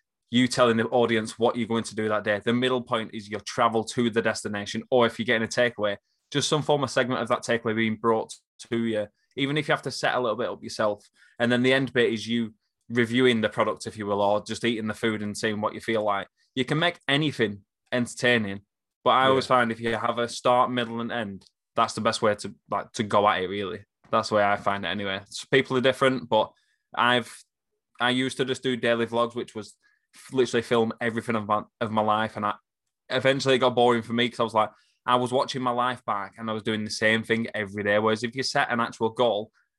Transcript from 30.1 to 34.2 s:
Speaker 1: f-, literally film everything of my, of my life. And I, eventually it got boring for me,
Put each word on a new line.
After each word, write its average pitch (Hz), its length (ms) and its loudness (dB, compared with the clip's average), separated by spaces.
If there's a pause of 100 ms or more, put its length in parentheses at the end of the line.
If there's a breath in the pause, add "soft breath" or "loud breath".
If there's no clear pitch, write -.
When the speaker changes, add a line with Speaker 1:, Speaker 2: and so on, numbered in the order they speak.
Speaker 1:
f-, - 180 -20
literally 131 300 2
film 113 400 2
everything 117 340 -2
of 104 120 -4
my, 107 160 0 (180)
of 113 100 -4
my 110 120 0
life. 107 340 0
And 104 80 -4
I, 104 80 -2 (560)
eventually 131 460 2
it 120 40 2
got 123 140 2
boring 120 300 4
for 117 100 -8
me, 120 160 0